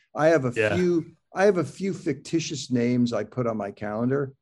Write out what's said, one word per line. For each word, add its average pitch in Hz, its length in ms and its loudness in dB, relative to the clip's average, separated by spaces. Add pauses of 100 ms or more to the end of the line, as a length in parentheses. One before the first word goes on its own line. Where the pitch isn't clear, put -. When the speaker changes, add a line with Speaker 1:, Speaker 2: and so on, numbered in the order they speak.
(140)
Speaker 1:
I 151 140 2
have 156 160 4
a 123 100 -2
Speaker 2:
Yeah. 107 220 2
Speaker 1:
few, 175 360 0 (220)
I 190 100 2
have 202 140 4
a 160 60 0
few 185 300 -6
fictitious 156 760 -6
names 120 420 2
I 107 120 -2
put 120 220 -4
on 113 100 -2
my 104 140 -6
calendar 123 720 -4